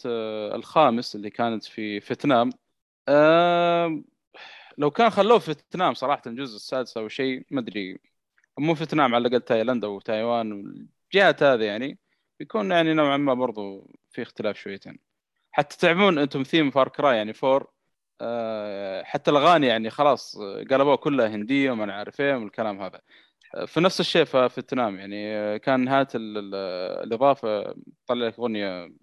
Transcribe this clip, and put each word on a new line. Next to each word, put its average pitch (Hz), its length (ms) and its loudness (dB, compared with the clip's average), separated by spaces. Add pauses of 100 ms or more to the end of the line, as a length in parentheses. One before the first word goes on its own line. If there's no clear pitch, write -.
آه، 110 500 -6
الخامس 120 600 2
اللي 104 140 -10
كانت 113 340 -4
في 104 360 -8
فيتنام. 123 500 0 (580)
آم، 170 960 4 (760)
لو 143 120 2
كان 226 200 4
خلوه 202 280 6
في 156 60 -8 (100)
فيتنام 147 400 -2
صراحة 135 320 -2
الجزء 120 300 -10
السادس 127 400 -6
أو 110 120 -6
شيء، 131 420 -4
ما 139 100 -2
أدري. 95 380 -8 (600)
مو 160 160 0
فيتنام، 147 400 0
على 120 140 2
الأقل 120 160 0
تايلاند 117 400 0
أو 101 160 -8
تايوان 113 520 -4
والجهات - 880 0
هذه، 131 220 4
يعني، 120 340 -6 (400)
بيكون، 196 320 -4
يعني، 165 240 2
نوعًا 143 220 2
ما 139 180 0
برضو 107 560 -6 (200)
في 127 120 -10
اختلاف 107 360 -6
شويتين. - 400 -16 (540)
حتى - 260 -2
تعرفون 175 400 4
أنتم 143 240 -2
ثيم 151 280 0
فار 131 180 2
كراي، 139 280 2
يعني، 107 160 -2
فور، 135 340 0 (540)
آه، 104 840 -8
حتى - 280 -4
الأغاني، 147 360 4
يعني، 110 240 0
خلاص، 143 460 0
آه، 101 340 -10
قلبوها 135 260 4
كلها 131 320 0
هندية 127 420 -2
وما 110 160 -4
نعرف 101 340 -8
إيه 143 140 0
والكلام 104 480 -6
هذا. 92 180 -12 (540)
آه، - 100 -8
في - 160 -4
نفس 185 200 2
الشيء 165 240 2
في 127 240 2
فيتنام، 120 500 -4
يعني، 104 380 -8
آه، 104 200 -4
كان 131 280 0
نهاية 135 300 2
ال-، 110 240 -8
ال-، 98 160 -10 (520)
الإضافة 113 680 2 (320)
طلع 120 200 0
لك 110 120 -6
أغنية 98 540 -4 (100)